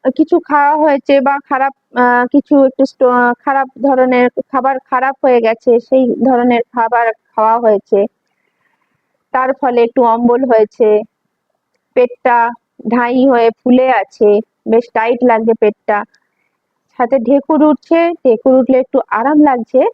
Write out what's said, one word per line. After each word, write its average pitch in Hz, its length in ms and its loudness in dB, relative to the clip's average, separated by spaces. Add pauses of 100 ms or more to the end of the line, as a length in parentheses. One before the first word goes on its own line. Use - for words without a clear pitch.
(160)
কিছু 320 240 0
খাওয়া 294 360 0
হয়েছে 285 440 0
বা 277 180 -2 (100)
খারাপ, 269 260 -4 (220)
আহ, 247 300 2
কিছু 277 380 0
একটু 262 200 -4
স্টো-, 247 500 0 (100)
খারাপ 269 240 -2 (140)
ধরনের 254 460 0 (240)
খাবার 262 260 -2
খারাপ 262 440 -6
হয়ে 247 180 2
গেছে, 226 400 0
সেই 262 340 0 (120)
ধরনের 247 360 0 (100)
খাবার 233 400 -2
খাওয়া 220 460 -2
হয়েছে, 214 480 0 (1300)
তার 262 200 -4
ফলে 247 300 -2
একটু 240 220 0
অম্বল 240 400 0
হয়েছে, 214 580 0 (920)
পেটটা 240 560 -2 (380)
ঢাই 247 400 0
হয়ে 233 220 2
ফুলে 254 420 0
আছে, 208 480 0 (280)
বেশ 226 160 0 (100)
টাইট 240 300 -2
লাগছে 226 360 0
পেটটা, 214 440 -2 (920)
সাথে 254 220 -2
ঢেকুর 285 440 0
উঠছে, 330 500 0
ঢেকুর 254 420 0
উঠলে 262 240 2
একটু 254 300 -2
আরাম 285 340 0
লাগছে 254 380 0 (140)